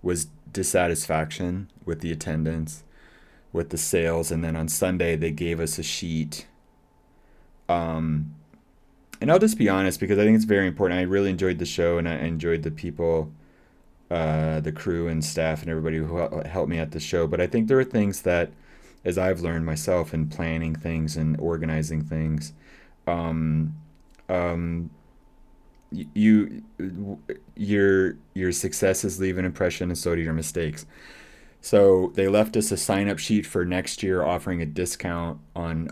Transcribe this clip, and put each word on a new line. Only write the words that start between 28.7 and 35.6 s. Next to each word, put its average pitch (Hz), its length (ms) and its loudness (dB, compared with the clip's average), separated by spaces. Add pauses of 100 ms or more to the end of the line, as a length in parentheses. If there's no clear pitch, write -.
leave 95 180 0
an 92 60 0
impression, 90 440 -2
and 87 100 -2
so 85 180 0
do 85 40 0
your 80 120 -2
mistakes. 78 520 -4 (760)
So 95 560 6
they 95 100 2
left 107 300 4
us 110 160 0
a 98 40 0
sign-up 101 440 0
sheet 107 260 2
for 90 180 -2
next 90 380 -4
year, 92 220 2
offering 87 360 -2
a 82 60 -2
discount 85 720 -4 (160)
on 82 380 -4